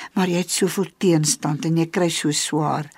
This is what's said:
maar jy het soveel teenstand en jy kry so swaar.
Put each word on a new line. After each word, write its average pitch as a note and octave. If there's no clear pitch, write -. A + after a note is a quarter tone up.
maar F#3
jy F3
het F3
soveel F#3+
teenstand D#3
en E3
jy E3
kry F3
so D#3+
swaar. D3